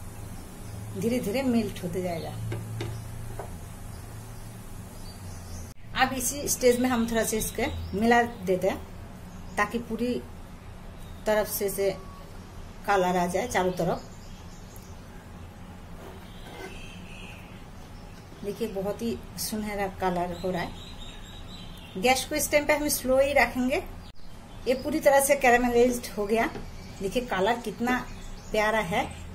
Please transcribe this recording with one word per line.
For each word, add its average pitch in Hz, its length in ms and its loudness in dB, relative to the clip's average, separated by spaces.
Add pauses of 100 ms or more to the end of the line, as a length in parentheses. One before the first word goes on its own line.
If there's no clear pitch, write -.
(960)
धीरे 233 240 2
धीरे 202 220 0
melt 233 420 2
होते 180 180 -2
जाएगा। 165 280 -4 (3750)
अब 247 160 4
इसी 269 340 -2
stage 240 320 6
में 254 80 6
हम 233 220 4
थोड़ा 226 140 4
सा 220 120 0
इसके 214 300 0 (260)
मिला 233 300 8
देते 185 460 2
हैं - 880 -6
ताकि 208 240 2
पूरी 233 320 -2 (1120)
तरफ 214 220 4
से - 180 -2
इसे 196 240 2 (960)
color 185 300 4
आ 175 120 4
जाए 190 200 0
चारों 185 240 4
तरफ। 175 320 0 (4000)
देखिए 202 260 -2
बहुत 196 320 -2
ही 233 140 0 (240)
सुनहरा 208 480 -2 (120)
color 175 400 0
हो 185 100 0
रहा 175 120 -2
है। - 240 -8 (1120)
गैस 254 260 6
को - 100 -4
इस 302 160 0
time 294 160 6
पे 302 60 4
हम 294 180 4
स्लो 262 280 4
ही 277 140 6
रखेंगे। 254 440 4 (920)
ये 247 80 4
पूरी 294 260 0
तरह 277 200 10
से 277 160 6
caramelized 240 720 8
हो 208 180 -2
गया। 226 200 4 (540)
देखिए 196 240 0
color 220 360 2
कितना 240 360 0 (540)
प्यारा 214 300 4
है। 208 220 2 (320)